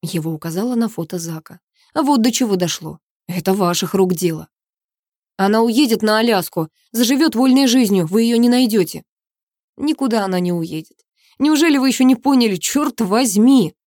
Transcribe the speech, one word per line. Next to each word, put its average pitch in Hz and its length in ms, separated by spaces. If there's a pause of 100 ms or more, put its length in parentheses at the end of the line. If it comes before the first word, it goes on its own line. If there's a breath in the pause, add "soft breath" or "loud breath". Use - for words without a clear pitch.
Ева 160 280
указала 165 440
на 233 140
фото 170 300
Зака. 165 420 (340)
"Вот 285 280
до 233 100
чего 220 240
дошло. 165 420 (280)
Это 180 260
ваших 180 420
рук 185 200
дело". 165 340 (880)
"Она 202 240
уедет 226 420
на 214 160
Аляску, 185 500 (240)
заживет 254 420
вольной 262 320
жизнью, 208 400
вы 196 160
ее 233 160
не 240 100
найдете". 240 560 (720)
"Никуда 269 480
она 185 160
не 180 120
уедет. 160 520 (340)
Неужели 302 380
вы 269 120
еще 262 160
не 254 120
поняли, 240 400
черт 285 460
возьми?" 220 720 (120)